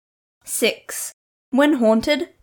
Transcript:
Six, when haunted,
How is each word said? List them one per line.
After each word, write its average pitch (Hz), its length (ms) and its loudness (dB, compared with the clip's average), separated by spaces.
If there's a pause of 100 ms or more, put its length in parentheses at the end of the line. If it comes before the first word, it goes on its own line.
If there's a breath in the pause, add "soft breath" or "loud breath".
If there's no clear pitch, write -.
(440)
Six, - 680 -6 (380)
when 294 240 2
haunted, 247 560 0 (120)